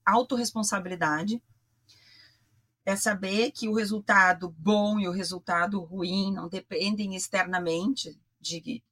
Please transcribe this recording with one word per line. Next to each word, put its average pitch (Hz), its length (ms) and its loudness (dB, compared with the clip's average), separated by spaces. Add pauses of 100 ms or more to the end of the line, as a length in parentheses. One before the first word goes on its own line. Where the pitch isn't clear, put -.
autorresponsabilidade. 202 1400 0 (1400)
É 196 120 0
saber 202 540 0
que 226 180 -4
o 214 40 0
resultado 196 760 4
bom 208 500 2
e 190 80 0
o 175 40 -2
resultado 180 680 -2
ruim 185 540 -2
não 175 160 -6
dependem 196 640 -2
externamente 180 1040 -2 (220)
de, 160 500 -8